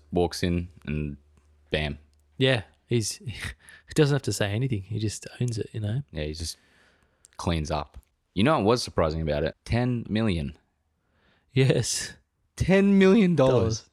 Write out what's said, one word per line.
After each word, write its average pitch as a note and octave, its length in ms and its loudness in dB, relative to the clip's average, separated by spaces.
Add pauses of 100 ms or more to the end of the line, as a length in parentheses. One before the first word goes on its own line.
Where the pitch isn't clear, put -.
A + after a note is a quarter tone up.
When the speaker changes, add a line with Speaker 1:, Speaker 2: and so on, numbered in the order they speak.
(120)
Speaker 1:
walks F2 300 0
in F2 260 -2 (180)
and D2 300 -6 (540)
bam. D2+ 280 -2 (400)
Speaker 2:
Yeah, C3 240 2 (240)
he's, A#2 300 -2
<laughs> - 20 -16
he - 760 -14
doesn't D3 200 4
have C#3 80 -2
to - 100 -2
say G#2+ 200 -2
anything. A2+ 300 -2
He G#2+ 160 -8
just G#2+ 280 -6 (140)
owns A#2+ 180 -2
it, - 140 -6
you A2+ 80 -10
know? G#2+ 300 -4
Speaker 1:
Yeah, D#2 140 -6
he D2+ 80 -6
just D#2+ 240 -8 (800)
cleans D#2+ 340 -2
up. D2+ 280 -6 (360)
You F#2 100 0
know D#3 120 4
what A2 80 0
was A#2 180 4
surprising D#2+ 380 -2
about D2+ 240 -2
it? D#2 100 -4 (120)
Ten B2 420 -2
million. F#2 480 -2 (960)
Speaker 2:
Yes. - 640 0 (420)
Speaker 1:
Ten G3 420 4
million F#3+ 380 6
dollars. C3+ 160 6
Speaker 2:
Dollars A2 400 0